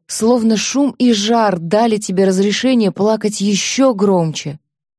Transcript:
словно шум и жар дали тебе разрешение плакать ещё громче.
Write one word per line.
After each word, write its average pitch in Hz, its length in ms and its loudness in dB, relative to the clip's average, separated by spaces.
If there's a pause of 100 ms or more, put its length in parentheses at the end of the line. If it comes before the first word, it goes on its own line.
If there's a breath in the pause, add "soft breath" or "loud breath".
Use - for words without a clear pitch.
(120)
словно 226 460 2
шум 262 420 -2
и 247 140 4
жар 208 440 0
дали 208 400 0
тебе 196 280 0
разрешение 202 640 0
плакать 214 500 -2
ещё 214 520 0
громче. 175 640 -2 (400)